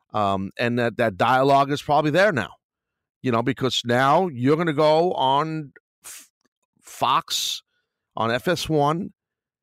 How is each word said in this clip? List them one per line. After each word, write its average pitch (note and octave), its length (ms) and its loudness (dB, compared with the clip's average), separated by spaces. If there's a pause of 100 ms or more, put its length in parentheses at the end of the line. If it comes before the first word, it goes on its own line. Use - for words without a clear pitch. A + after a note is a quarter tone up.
(140)
Um, G2 440 -2
and A#2+ 220 -2
that, A#2+ 180 -2
that A2+ 200 0
dialogue C3+ 520 4
is C#3+ 120 -4
probably D3+ 300 0
there F#3+ 200 2
now, A2 200 -4 (680)
you B2+ 80 -4
know, A#2 140 2
because B2+ 400 -2
now C#3 460 2
you're C3 260 0
gonna E3+ 160 -2
go D#3 420 2
on C#3+ 600 -2 (320)
F-, - 240 -20 (520)
Fox, - 800 -2 (540)
on A2+ 160 -2
F B2 160 -2
S F3 220 -2
one, D#3 420 0 (520)